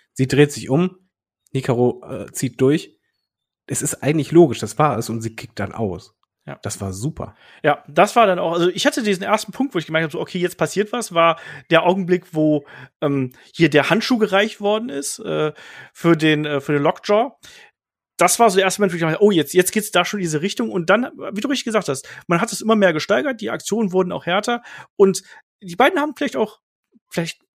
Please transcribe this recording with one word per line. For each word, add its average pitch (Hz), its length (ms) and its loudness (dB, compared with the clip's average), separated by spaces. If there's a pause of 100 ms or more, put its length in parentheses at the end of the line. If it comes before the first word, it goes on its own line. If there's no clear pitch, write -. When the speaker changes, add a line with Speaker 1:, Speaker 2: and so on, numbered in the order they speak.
(120)
Speaker 1:
Sie 131 160 -2
dreht 147 240 4
sich - 180 -12
um, 180 280 0 (560)
Hikaru, 123 500 0
äh, - 300 -12
zieht - 260 -6
durch. 143 380 0 (720)
Es 131 120 -6
ist - 200 -6
eigentlich 147 300 -2
logisch, 156 280 6
das - 200 -8
war 147 180 2
es 110 120 -6
und 113 100 -6
sie 113 160 -8
kickt - 240 -16
dann 95 140 -6
aus. 92 420 -8 (300)
Speaker 2:
Ja. 139 160 -14
Speaker 1:
Das - 180 -10
war 98 140 -6
super. 101 420 -10 (280)
Speaker 2:
Ja, 147 260 0
das 175 260 2
war 233 100 6
dann 180 140 2
auch, 165 140 -2
also 175 160 2
ich - 160 -2
hatte 285 180 0
diesen 196 200 -2
ersten 202 280 -2
Punkt, - 240 -4
wo - 40 0
ich 160 60 -8
gemerkt 160 180 -2
habe, 156 100 -6
so, 175 80 -6
okay, - 180 -8
jetzt 175 180 -4
passiert 180 360 -2
was, 233 200 -6
war 165 240 4 (320)
der 160 160 4
Augenblick, 180 480 0
wo, 151 320 0 (360)
ähm, 139 320 -2 (200)
hier 165 160 4
der 139 200 4
Handschuh 220 280 0
gereicht 208 440 0
worden 214 260 -2
ist, 277 320 -10
äh, 156 320 -4 (400)
für 165 240 2
den, 151 300 2
äh, 147 160 -2
für 147 100 -6
den 147 120 0
Lockjaw. 208 480 0 (840)
Das - 240 2
war 233 100 8
so 185 60 -2
der 190 80 4
erste 190 180 -2
Moment, 190 120 0
wo - 20 -6
ich 165 60 -4
dachte, 160 200 0
oh, 208 100 6
jetzt, 160 220 0
jetzt 180 200 2
geht's 208 180 -2
da 175 140 2
schon 208 160 -6
in - 20 -4
diese 156 180 -2
Richtung. 214 280 -4
Und 180 200 -4
dann, 226 220 4 (220)
wie 208 80 -6
du 254 80 -4
richtig 277 160 -2
gesagt 214 240 -2
hast, 135 180 -4 (200)
man 170 120 2
hat 202 140 -2
es - 80 -8
immer 220 160 2
mehr 185 160 4
gesteigert, 220 480 -2
die 208 80 -6
Aktionen 202 420 -4
wurden 180 220 0
auch 156 120 -8
härter 214 380 -2 (320)
und 196 280 4 (380)
die 180 140 0
beiden 294 240 2
haben 294 160 -4
vielleicht 277 220 -4
auch, 220 240 -4 (480)
vielleicht 170 320 -6 (140)